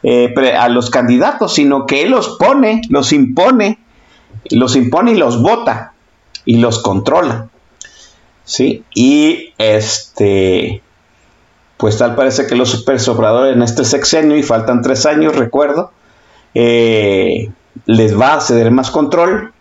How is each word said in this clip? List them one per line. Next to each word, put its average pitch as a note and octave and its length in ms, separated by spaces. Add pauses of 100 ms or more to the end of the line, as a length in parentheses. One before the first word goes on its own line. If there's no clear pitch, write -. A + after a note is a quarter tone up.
eh, B2 320
pre-, C3 220
a A#2+ 120
los A#2+ 220
candidatos, B2+ 640
sino C#3 320
que C#3 160
él G3 80
los - 280
pone, A3+ 520
los - 220
impone, F#3 680 (720)
los B2 260
impone C#3+ 360
y G#3+ 40
los A#2+ 260
vota G#3+ 520 (500)
y A#2 140
los A#2 220
controla, A#2 680 (960)
¿sí? - 400 (100)
Y, D3+ 640
este, G#2 1200 (960)
pues G#2+ 220
tal A#2+ 160
parece C3 320
que - 80
López B2 540
Obrador A2+ 400
en A#2+ 140
este A#2 220
sexenio, D3+ 520
y D3 80
faltan A#2+ 380
tres B2+ 240
años, D3+ 280
recuerdo, C#3+ 560 (640)
eh, A2 960 (360)
les A2 320
va C3+ 160
a D3+ 60
ceder A#2 300
más B2+ 200
control. E3+ 720